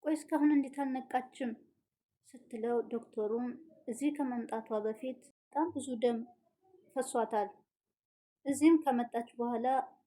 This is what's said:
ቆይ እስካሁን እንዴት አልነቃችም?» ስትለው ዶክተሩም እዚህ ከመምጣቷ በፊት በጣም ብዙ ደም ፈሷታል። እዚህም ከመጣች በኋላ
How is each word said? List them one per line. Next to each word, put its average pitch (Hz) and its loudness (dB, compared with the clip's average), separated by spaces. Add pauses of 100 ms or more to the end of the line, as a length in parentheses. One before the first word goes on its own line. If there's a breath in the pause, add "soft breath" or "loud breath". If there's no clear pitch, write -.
ቆይ 311 0
እስካሁን 302 2
እንዴት 277 2
አልነቃችም?» 254 -4 (720)
ስትለው 233 -4 (100)
ዶክተሩም 233 -4 (400)
እዚህ 262 0
ከመምጣቷ 240 -4 (120)
በፊት 220 -6 (180)
በጣም 320 -2
ብዙ 277 -8 (100)
ደም 233 2 (720)
ፈሷታል። 220 -2 (960)
እዚህም 294 6
ከመጣች 240 0
በኋላ 240 -2 (400)